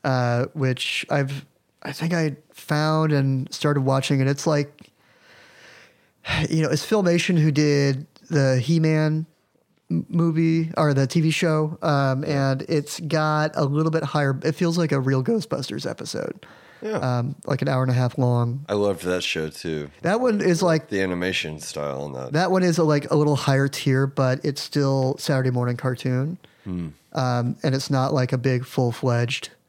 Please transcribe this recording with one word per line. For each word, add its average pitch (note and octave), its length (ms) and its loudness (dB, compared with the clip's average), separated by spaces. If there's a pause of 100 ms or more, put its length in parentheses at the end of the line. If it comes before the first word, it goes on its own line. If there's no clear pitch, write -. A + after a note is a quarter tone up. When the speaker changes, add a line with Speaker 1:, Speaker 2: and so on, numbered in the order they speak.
Speaker 1:
uh, B2 480 0
which C3 580 -4
I've, C#3 340 -2 (380)
I - 80 -8
think E3 240 -4
I D#3 220 -2 (160)
found D#3 580 0
and C3+ 420 0
started D3 280 0
watching, C3+ 400 2
and C3+ 100 2
it's C#3+ 160 -2
like, D3 460 -2 (1300)
<sighs> - 240 -2
you D#3+ 140 2
know, C#3+ 60 0
it's D3 180 0
Filmation F3+ 500 2
who D#3 140 6
did C#3+ 560 2 (220)
the C3+ 320 4
He-Man D#3 640 2 (640)
m-, E3 180 -2
movie E3 680 2
or D3 180 4
the C3+ 140 4
T E3+ 120 2
V D#3 120 2
show, D#3 500 0
um, C#3 420 2
and C3+ 440 0
it's D3 320 -2
got D#3 540 0
a D3 100 0
little D3+ 260 0
bit D#3 140 -2
higher. C#3 400 0
It D#3+ 80 0
feels E3+ 260 0
like D#3+ 140 0
a C#3 80 2
real C3 240 0
Ghostbusters - 680 -4
episode. - 560 -8 (360)
Speaker 2:
Yeah. G#3+ 140 -4 (220)
Speaker 1:
Um, B2 160 -4 (100)
like, C#3+ 160 -2
an C#3+ 80 0
hour C3 140 2
and B2+ 80 2
a B2 40 2
half B2+ 220 2
long. B2 500 2
Speaker 2:
I G2+ 60 -4
loved G2+ 320 2
that F2+ 180 0
show D#2 280 -4
too. D2+ 400 -6 (100)
Speaker 1:
That G#3+ 220 0
one A3+ 180 2
is, E3+ 220 2
like, E3 260 2
Speaker 2:
The F#2+ 140 0
animation F2+ 580 -2
style D2 440 -6
on C#2+ 100 -10
that. C2 180 -8
Speaker 1:
that E3+ 180 0
one F#3 120 2
is E3+ 160 2
a, E3 60 2
like, D3 260 0
a D#3+ 60 2
little D3 200 2
higher C#3 320 0
tier, C3+ 380 0
but C3+ 400 -2
it's C#3 160 -4
still C3+ 560 0
Saturday C3 320 0
morning B2 260 0
cartoon. C3 640 -2 (260)
Speaker 2:
Hmm. F2+ 240 -6 (240)
Speaker 1:
Um, B2 500 -2
and C3+ 120 0
it's C3+ 160 -4
not, C3+ 240 2
like, B2+ 180 2
a C3 60 0
big B2+ 260 0
full-fledged A#2+ 880 -2 (180)